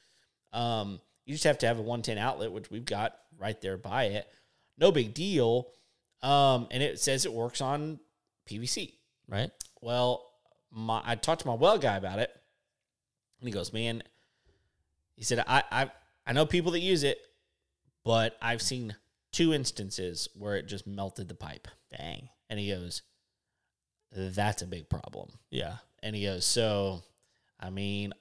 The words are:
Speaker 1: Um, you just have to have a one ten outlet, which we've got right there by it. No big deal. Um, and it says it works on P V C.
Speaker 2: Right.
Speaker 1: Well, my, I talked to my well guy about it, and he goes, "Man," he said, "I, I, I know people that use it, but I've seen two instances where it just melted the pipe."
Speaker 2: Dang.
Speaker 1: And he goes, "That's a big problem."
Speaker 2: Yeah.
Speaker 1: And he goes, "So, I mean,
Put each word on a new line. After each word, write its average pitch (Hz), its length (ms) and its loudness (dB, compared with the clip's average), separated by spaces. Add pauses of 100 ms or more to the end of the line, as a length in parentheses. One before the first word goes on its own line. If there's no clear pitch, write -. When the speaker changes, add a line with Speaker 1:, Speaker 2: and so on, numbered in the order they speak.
(520)
Speaker 1:
Um, 110 480 -2 (260)
you 143 100 -8
just 156 80 -4
have 151 160 4
to 120 80 4
have 117 120 2
a 107 40 -4
one 117 180 -2
ten 113 160 -2
outlet, 107 340 -2
which 104 200 -10
we've 113 140 -8
got 107 300 -2 (220)
right 104 240 -6
there 95 160 -4
by 113 280 -2
it. 104 220 -2 (500)
No 170 140 8
big 123 220 0
deal. 127 580 2 (520)
Um, 135 480 6
and 127 100 -2
it - 180 -2
says 135 260 2
it 131 80 -2
works 117 280 -4
on 147 380 -2 (480)
P 101 100 -8
V 117 80 -6
C. - 340 -4 (280)
Speaker 2:
Right. 101 240 -2 (300)
Speaker 1:
Well, 123 460 2 (440)
my, 113 340 0
I 117 100 0
talked 160 260 0
to - 60 -4
my 123 60 0
well 170 240 6
guy 117 200 2
about 95 220 -4
it, 113 120 -2 (1080)
and 123 80 -10
he 113 60 -4
goes, 90 180 -4
"Man," 117 300 -2 (1120)
he 110 80 -12
said, 117 240 0
"I, 135 240 6
I, 131 200 0 (340)
I 131 80 -2
know 151 140 6
people 175 240 2
that 170 80 0
use 175 240 4
it, 139 160 2 (840)
but 113 380 4
I've 117 200 0
seen 120 340 -4 (360)
two 165 220 4
instances 98 840 -4
where 101 220 -4
it 78 100 -6
just 98 200 -10
melted 98 400 -8
the - 80 -14
pipe." - 320 -14 (280)
Speaker 2:
Dang. 82 340 -12 (200)
Speaker 1:
And 104 100 -4
he 101 100 -2
goes, 90 320 -6 (1120)
"That's 98 500 -2
a 87 60 -10
big 87 220 -10
problem." 50 400 -6 (200)
Speaker 2:
Yeah. - 280 -6 (260)
Speaker 1:
And 107 120 -6
he 101 80 -4
goes, 95 220 -2
"So, 101 580 2 (560)
I 95 100 -12
mean, 101 520 -4